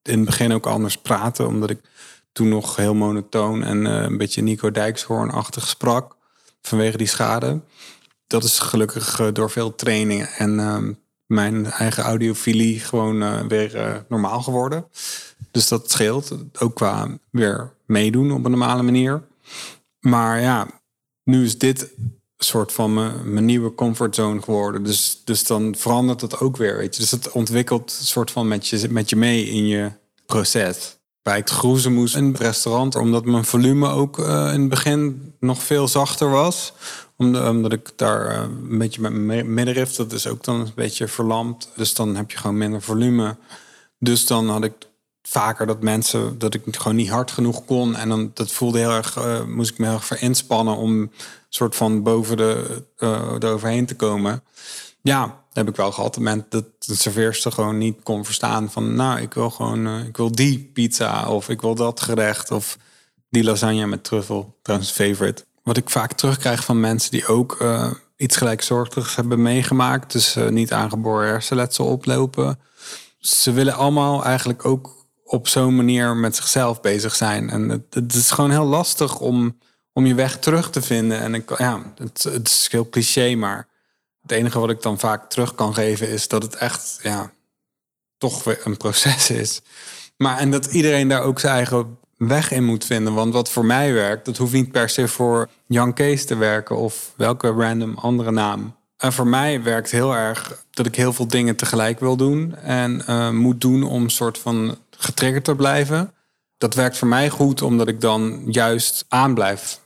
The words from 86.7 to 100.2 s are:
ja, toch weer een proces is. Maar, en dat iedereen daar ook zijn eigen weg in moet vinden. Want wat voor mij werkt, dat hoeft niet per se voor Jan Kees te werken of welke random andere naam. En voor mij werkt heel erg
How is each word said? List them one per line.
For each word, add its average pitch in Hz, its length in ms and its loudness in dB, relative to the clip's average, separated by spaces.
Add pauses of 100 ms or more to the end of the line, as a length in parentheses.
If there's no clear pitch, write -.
ja, 104 300 -6 (840)
toch - 260 -4
weer 110 200 -2
een 104 140 -4
proces - 520 2
is. 113 320 -2 (560)
Maar, 131 200 0
en 139 140 2
dat 143 140 0
iedereen 147 420 4
daar 131 140 4
ook 135 180 0
zijn 139 160 2
eigen 120 420 0 (200)
weg 139 340 2
in 131 120 2
moet 113 220 2
vinden. 110 280 0
Want 113 200 2
wat 120 160 0
voor 113 160 0
mij 131 280 4
werkt, 107 320 0
dat 123 120 -6
hoeft 123 160 0
niet 131 180 2
per 117 180 2
se 123 180 0
voor 117 420 0 (180)
Jan 120 260 2
Kees 143 320 2
te 123 100 -2
werken 107 420 0
of - 380 -4
welke 120 320 0
random 113 500 0
andere 120 340 0
naam. 104 440 -2 (220)
En 131 160 0
voor 127 140 0
mij 131 360 2
werkt 113 280 0
heel 123 240 2
erg 110 560 -4